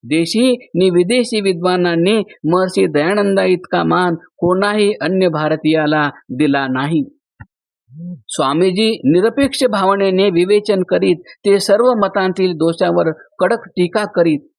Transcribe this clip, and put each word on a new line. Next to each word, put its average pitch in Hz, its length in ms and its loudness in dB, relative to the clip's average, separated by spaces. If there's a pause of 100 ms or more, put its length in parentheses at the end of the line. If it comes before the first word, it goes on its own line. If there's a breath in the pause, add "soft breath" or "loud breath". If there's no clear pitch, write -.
देशी 180 720 -2
नि 185 140 2
विदेशी 214 520 0
विद्वानांनी 180 760 0 (340 loud breath)
महर्षी 185 340 0
दयानंदा 190 580 0
इतका 180 400 -2
मान 170 320 0
कोणाही 202 880 -2
अन्य 190 260 0
भारतीयाला 151 840 0 (200 loud breath)
दिला 139 380 -2
नाही. 139 360 -2 (1200)
स्वामीजी 180 760 0
निरपेक्ष 226 600 2
भावनेने 196 680 2
विवेचन 196 540 0
करीत 180 320 0
ते - 440 -2
सर्व 226 340 2
मतांतील 190 600 0
दोषावर 165 580 0 (280 loud breath)
कडक 202 280 -2
टीका 185 380 -2
करीत. 165 340 0 (200)